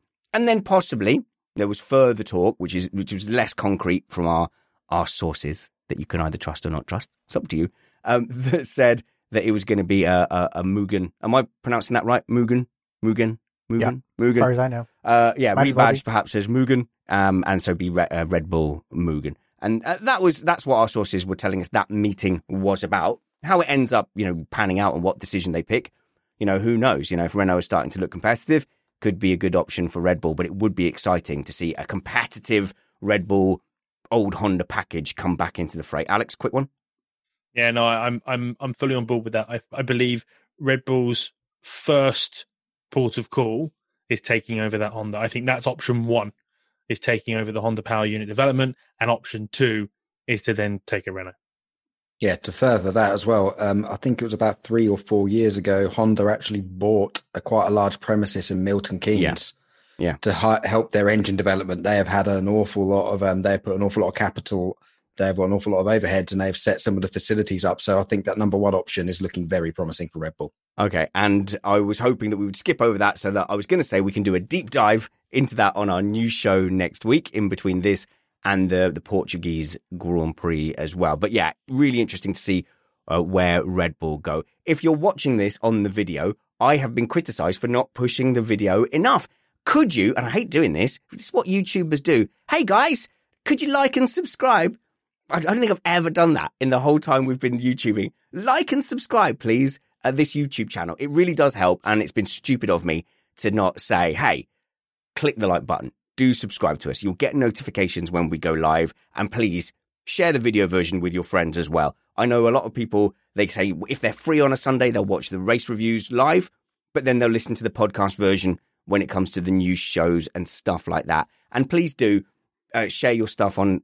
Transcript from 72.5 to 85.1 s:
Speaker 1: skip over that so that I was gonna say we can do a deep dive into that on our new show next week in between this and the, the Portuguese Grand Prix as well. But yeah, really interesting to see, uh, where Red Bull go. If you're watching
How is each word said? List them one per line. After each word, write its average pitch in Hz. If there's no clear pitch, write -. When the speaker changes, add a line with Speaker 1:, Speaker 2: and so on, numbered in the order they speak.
Speaker 1:
skip -
over 113
that 101
so 98
that 98
I 104
was 101
gonna 180
say 98
we 98
can 104
do 95
a 90
deep 113
dive 110
into 127
that 104
on 101
our 92
new 110
show 95
next 92
week 147
in 101
between 92
this 98
and 95
the, 90
the 80
Portuguese 82
Grand 85
Prix 78
as 80
well. 82
But 98
yeah, 87
really 131
interesting 98
to -
see, 92
uh, 87
where 87
Red 87
Bull 78
go. 78
If 156
you're 160
watching 147